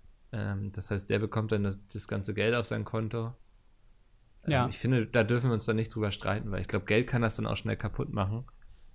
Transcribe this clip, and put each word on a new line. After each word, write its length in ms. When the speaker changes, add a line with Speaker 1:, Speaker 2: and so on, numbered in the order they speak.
Speaker 1:
Ähm, 400
das 180
heißt, 200
der 100
bekommt 320
dann 120
das, 160
das 160
ganze 260
Geld 220
auf 100
sein 200
Konto. 480
Ähm, 60
Speaker 2:
Ja. 180
Speaker 1:
ich 80
finde, 280
da 180
dürfen 260
wir 40
uns 120
dann 100
nicht 180
drüber 180
streiten, 400
weil 100
ich 60
glaub, 200
Geld 200
kann 140
das 140
dann 120
auch 100
schnell 200
kaputt 360
machen. 320